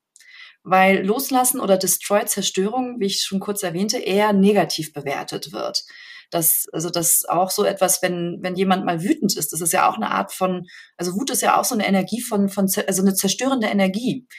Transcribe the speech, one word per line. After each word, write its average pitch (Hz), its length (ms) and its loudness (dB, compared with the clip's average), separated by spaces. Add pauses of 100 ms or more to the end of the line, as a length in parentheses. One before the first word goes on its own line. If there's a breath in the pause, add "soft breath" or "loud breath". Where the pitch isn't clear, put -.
(640 loud breath)
Weil 190 400 4
Loslassen 254 560 0
oder 190 160 4
Destroy, 190 500 0
Zerstörung, 233 760 -2
wie 196 60 0
ich 196 160 -2
schon 196 180 -4
kurz 202 240 -6
erwähnte, 196 340 -2
eher 208 340 2
negativ 196 600 4
bewertet - 600 -8
wird. - 300 -6 (480 loud breath)
Dass, - 420 0
also 170 160 -4
dass 170 400 0
auch 185 220 2
so 202 140 0
etwas, 196 360 0
wenn, 175 420 -2
wenn 180 120 -4
jemand 190 320 2
mal 170 160 -2
wütend 220 340 0
ist, 165 160 -4
das 160 80 -8
ist 175 120 -2
ja - 180 4
auch - 60 -2
eine 214 160 -4
Art 196 200 -2
von, 180 340 -4 (300 loud breath)
also 175 180 -4
Wut 269 160 -4
ist - 120 -2
ja 196 180 4
auch 196 40 0
so 247 100 -4
eine 214 120 0
Energie 196 360 0
von, 202 260 0
von 190 200 0
zer-, 202 180 -2
also 190 160 0
eine 196 120 4
zerstörende 240 520 0
Energie. 196 600 0 (120)